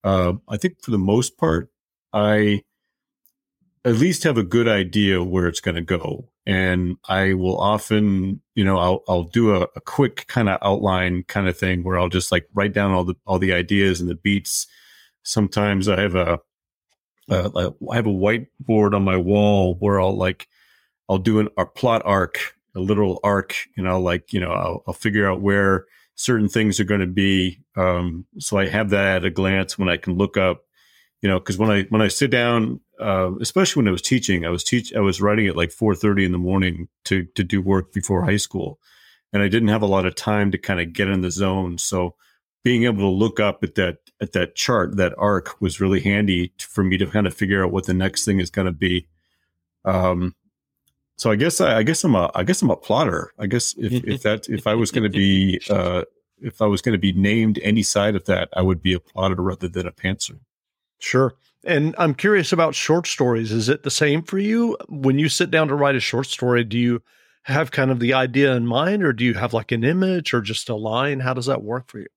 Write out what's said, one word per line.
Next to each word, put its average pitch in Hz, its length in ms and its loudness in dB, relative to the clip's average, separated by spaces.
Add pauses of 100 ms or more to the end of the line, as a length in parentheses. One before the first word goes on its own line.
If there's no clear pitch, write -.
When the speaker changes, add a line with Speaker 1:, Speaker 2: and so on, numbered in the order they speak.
Speaker 1:
Uh, 92 300 2 (140)
I 107 80 -6
think - 240 -4
for - 120 -6
the 107 60 2
most 104 380 0
part, - 340 -2 (420)
I 104 500 2 (1200)
at 117 120 4
least 156 260 2
have 139 160 2
a 104 60 2
good 117 240 2
idea 95 560 2
where 90 240 0
it's 85 120 -4
gonna 85 220 -4
go. - 460 -4 (180)
And 92 500 0 (120)
I 95 260 2
will 92 240 0
often, 101 840 0 (120)
you 104 100 2
know, 95 120 4
I'll, 90 320 2
I'll 90 140 2
do 107 320 2
a, 92 220 0
a 87 40 -12
quick - 460 -2
kinda 104 340 0
outline 92 680 0
kinda 95 240 -2
thing 92 320 -2
where 90 140 -2
I'll 90 120 0
just, 90 220 -2
like, 87 200 0
write 101 200 0
down 101 180 0
all 90 140 2
the, 90 100 -4 (100)
all 95 140 -2
the 92 140 2
ideas 90 480 2
and 87 100 -4
the 82 40 -4
beats. - 520 -4 (560)
Sometimes 101 680 0
I 95 120 2
have 98 140 0
a, 85 260 0 (880)
uh, 90 400 0 (200)
I 113 60 -2
have 113 100 0
a 107 40 2
whiteboard 104 840 0
on 98 100 2
my 92 120 2
wall 98 600 2
where 101 200 0
I'll, 95 160 2
like, 95 340 -4 (600)
I'll 95 80 2
do 107 240 4
an, 104 160 2
a 92 80 0
plot 113 400 0
arc, 95 340 0 (360)
a 95 60 -8
literal 98 440 0
arc, 101 320 0 (220)
and 92 100 -2
I'll, 92 140 0
like, 90 320 -2
you 101 60 0
know, 85 100 -4
I'll, 87 360 -4
I'll 90 60 -6
figure 104 340 0
out 95 140 0
where 98 460 2 (280)
certain 110 340 0
things 107 300 2
are 107 60 2
gonna 98 220 0
be. 95 540 0 (140)
Um, 90 520 -2 (120)
so 107 200 -2
I 98 100 2
have 104 220 -2
that 98 260 2
at 87 80 -2
a 92 60 0
glance 95 480 -2
when 95 100 0
I 87 80 0
can 90 220 -4
look 98 180 0
up, 92 280 0 (580)
you 101 80 2
know, 92 100 2
'cause 92 160 -6
when 107 140 2
I, 101 140 2
when 110 180 0
I 101 60 2
sit 127 220 0
down 120 500 0 (200)
uh, 92 400 -2
especially 175 400 0
when 107 80 2
I 92 40 2
was 90 100 -4
teaching, 98 420 0
I 82 60 -2
was 87 140 -4
teach-, - 300 -2
I 110 60 0
was 95 200 0
writing 104 260 2
at, 82 100 -2
like, 85 160 -2
four 107 220 0
thirty 98 300 2
in 90 80 0
the 87 60 -2
morning 90 500 -2 (160)
to, 95 200 -2 (100)
to 98 100 -2
do 98 160 0
work 95 320 0
before 92 320 -2
high 98 120 2
school. 92 420 -6 (540)
And 101 100 0
I 101 60 2
didn't 110 200 2
have 107 140 2
a 104 40 2
lot 95 200 2
of 90 80 -4
time 104 380 -2
to 92 60 -4
kinda 87 260 -4
get 95 240 -4
in 95 140 0
the 90 80 -2
zone. 92 480 -2
So 90 360 -4 (480)
being 120 220 2
able 110 180 0
to 101 60 4
look 101 320 0
up 101 240 0
at 87 100 -6
that, 90 240 -2 (220)
at 107 120 -8
that 90 220 -2
chart, 101 420 0
that 90 220 0
arc 98 420 -2
was 90 200 -4
really 95 200 2
handy 98 480 0
t-, - 200 -16
for 101 160 -2
me 92 140 0
to 95 80 0
kinda 101 240 0
figure 98 340 0
out 85 80 -2
what 95 140 -4
the 92 80 -2
next 92 300 -2
thing 98 140 0
is 87 120 -4
gonna 95 220 -2
be. 90 360 -4 (760)
Um, 90 500 0 (840)
so - 140 0
I 107 60 4
guess 151 240 0
I, 113 180 4
I 110 40 2
guess 156 220 0
I'm 147 100 4
a, 87 200 2
I 90 100 -2
guess - 180 0
I'm 147 80 2
a 85 60 2
plotter. 104 600 -2
I 107 80 -6
guess 117 300 -2
if, 120 280 -4
if 110 180 -4
Speaker 2:
<laughs> - 40 -2
Speaker 1:
that, 104 220 -2
if 107 180 -4
I 107 80 2
was 113 160 0
gonna 107 180 0
be, 95 600 2
uh, 90 360 0 (360)
if - 220 -6
I 107 40 2
was 101 140 0
gonna 110 160 0
be 95 160 0
named 104 500 2
any 107 200 2
side 104 320 0
of 95 120 -4
that, 90 280 0
I 92 80 0
would 92 200 2
be 92 120 2
a 90 60 -4
plotter 92 420 -4
rather 92 260 -4
than 90 180 -8
a 87 60 -12
pantser. - 460 -8 (600)
Speaker 3:
Sure. 131 340 0 (300)
And 151 340 0
I'm 160 160 2
curious 196 380 2
about 160 220 2
short 165 320 0
stories. 113 440 0
Is 110 180 0
it 147 140 0
the 139 80 -6
same 151 320 0
for 190 160 -6
you? 220 380 0 (120)
When 135 300 2
you 151 100 2
sit 180 220 0
down 160 180 2
to 135 60 0
write 143 220 2
a 120 40 0
short 131 260 -2
story, 123 360 0
do 113 160 -2
you 120 240 2 (400)
have 143 280 -2
kind 131 200 0
of 123 100 0
the 120 140 2
idea 131 400 2
in 120 120 0
mind, 165 360 0
or 147 100 2
do 117 120 -2
you 120 100 2
have, 113 180 -4
like, 113 180 -2
an 117 140 0
image 180 480 0
or 123 80 0
just 107 300 -8
a 113 40 -4
line? 120 460 -2
How 127 140 -2
does 123 120 -6
that 127 160 -2
work 120 280 -10
for 110 80 -16
you? 95 80 -14 (100)